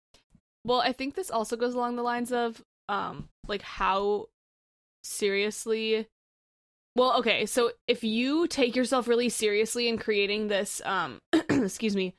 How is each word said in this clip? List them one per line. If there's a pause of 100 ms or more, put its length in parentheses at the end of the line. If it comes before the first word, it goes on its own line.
(640)
Well,
I
think
this
also
goes
along
the
lines
of, (280)
um, (180)
like,
how (760)
seriously, (880)
well,
okay,
so (160)
if
you
take
yourself
really
seriously
in
creating
this,
um,
<clears throat>
excuse
me,